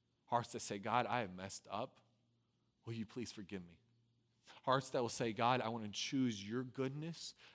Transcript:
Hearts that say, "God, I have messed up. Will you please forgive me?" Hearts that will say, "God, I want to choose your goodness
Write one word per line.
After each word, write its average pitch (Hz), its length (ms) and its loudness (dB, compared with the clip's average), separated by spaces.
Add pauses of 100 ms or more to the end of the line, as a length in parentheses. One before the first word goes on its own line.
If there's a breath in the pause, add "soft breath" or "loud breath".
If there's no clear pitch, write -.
(260)
Hearts 120 260 2
that 113 80 -4
say, 104 180 -4
"God, 113 280 2
I 117 140 2
have 92 140 -4
messed 92 340 -8
up. 107 320 -6 (840)
Will 117 100 -6
you 113 120 -4
please 113 260 -6
forgive 95 320 -8
me?" 85 160 -20 (800 soft breath)
Hearts 135 280 4
that 131 120 2
will 117 60 2
say, 117 240 0
"God, 120 280 4
I 110 80 0
want 113 160 -2
to 104 60 -6
choose 110 580 0
your 120 140 -2
goodness 135 720 -6 (200 soft breath)